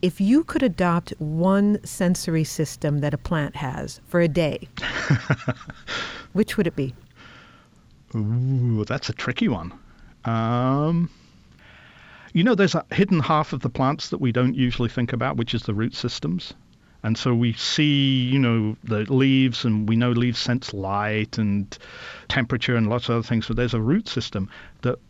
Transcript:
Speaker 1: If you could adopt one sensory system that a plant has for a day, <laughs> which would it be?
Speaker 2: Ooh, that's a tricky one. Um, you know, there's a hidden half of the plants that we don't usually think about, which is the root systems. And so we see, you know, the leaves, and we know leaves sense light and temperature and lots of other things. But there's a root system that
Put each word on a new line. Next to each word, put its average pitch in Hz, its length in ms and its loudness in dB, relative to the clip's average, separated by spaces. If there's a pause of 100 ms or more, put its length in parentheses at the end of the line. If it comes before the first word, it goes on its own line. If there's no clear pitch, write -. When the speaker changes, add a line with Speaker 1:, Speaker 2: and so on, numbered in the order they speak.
Speaker 1:
If 180 200 0
you 254 220 6
could - 180 -2
adopt 175 560 0
one 190 640 2
sensory 175 600 0
system 147 560 -2
that 143 140 0
a 143 40 -4
plant 151 380 -4
has - 500 -8
for 175 160 2
a 170 60 4
day, 151 400 0 (840)
<laughs> - 840 -10
which - 240 0
would 190 100 2
it - 80 -4
be? 135 180 -4 (1200)
Speaker 2:
Ooh, 117 720 0
that's - 240 -6
a 113 40 -6
tricky - 340 -2
one. 87 260 -4 (520)
Um, 127 840 0 (1200)
you 165 100 4
know, 247 100 6
there's 190 220 4
a 160 160 0
hidden 190 280 4
half 151 320 2
of 139 100 -4
the 135 80 -2
plants 135 400 -2
that 156 100 -4
we 131 120 2
don't 123 220 2
usually 123 360 0
think 120 220 -2
about, 127 260 -2
which 117 160 -2
is 113 100 -4
the 110 100 -4
root 110 220 -2
systems. - 580 -6 (520)
And 110 140 2
so 127 160 2
we 117 180 2
see, 139 680 2
you 131 160 2
know, 113 440 2
the 107 180 -2 (120)
leaves, 131 500 4
and 107 240 2
we 113 80 4
know 120 140 4
leaves 120 300 0
sense 117 340 -2
light 104 640 -2
and 101 400 0 (520)
temperature 123 460 0
and 113 140 2
lots 120 200 -2
of 117 80 2
other 113 100 -2
things. 113 200 0
But 113 100 -4
there's 120 180 0
a 113 40 0
root 143 280 0
system - 420 -6 (320)
that 123 160 -2 (120)